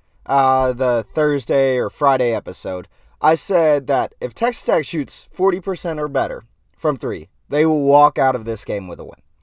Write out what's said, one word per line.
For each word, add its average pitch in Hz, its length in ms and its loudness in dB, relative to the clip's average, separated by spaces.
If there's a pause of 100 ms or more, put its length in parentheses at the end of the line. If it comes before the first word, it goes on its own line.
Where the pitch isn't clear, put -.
(260)
uh, 131 480 2
the 120 400 0
Thursday 139 640 0
or 113 100 -2
Friday 131 460 0
episode, 92 520 -8 (360)
I 160 120 4
said 156 520 2
that 127 340 -2
if 123 140 -6
Texas 233 320 -4
Tech 175 180 2
shoots - 480 -8
forty 185 260 0
percent 175 400 -6
or 151 100 -4
better 110 360 -4 (320)
from 147 220 -2
three, 104 320 -8 (180)
they 151 160 2
will 156 160 2
walk 143 380 4
out 131 180 2
of 113 80 -10
this 113 180 -8
game 98 260 -6
with 82 120 -12
a 78 40 -14
win. - 180 -18 (200)